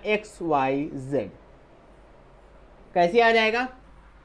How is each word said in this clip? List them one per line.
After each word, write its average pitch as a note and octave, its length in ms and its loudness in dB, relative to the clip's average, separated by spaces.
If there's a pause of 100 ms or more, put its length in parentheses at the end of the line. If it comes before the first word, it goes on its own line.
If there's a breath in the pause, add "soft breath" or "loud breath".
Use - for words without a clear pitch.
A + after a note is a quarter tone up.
एक्स G#3 360 -4
वाई C#3+ 520 0
जेड। C3 360 -4 (1600)
कैसे F3 280 4
आ A3+ 100 4
जाएगा? A3+ 340 0 (580)